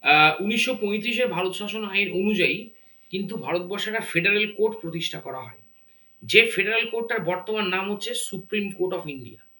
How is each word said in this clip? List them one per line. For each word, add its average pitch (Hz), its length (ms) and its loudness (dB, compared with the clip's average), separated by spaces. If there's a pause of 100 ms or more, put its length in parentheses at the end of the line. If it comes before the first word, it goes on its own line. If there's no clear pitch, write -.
আহ, 151 400 6
উনিশশো 233 320 0
পঁয়ত্রিশের 214 540 -2
ভারত 185 240 -2
শাসন 208 320 -6
আইন 196 280 -2
অনুযায়ী 180 580 0 (400)
কিন্তু 202 260 -4
ভারতবর্ষে 180 540 -4
একটা 220 100 -2
ফেডারেল 208 520 2
কোর্ট 214 280 0
প্রতিষ্ঠা 165 400 -6
করা 131 200 -10
হয়, 117 160 -16 (680)
যে 202 240 8
ফেডারেল 226 440 0
কোর্টটার 226 300 -2
বর্তমান 190 460 -2
নাম 190 260 -2
হচ্ছে 226 220 -6
সুপ্রিম 202 560 -4
কোর্ট 180 240 -2
of 156 140 -6
ইন্ডিয়া 120 380 -14 (140)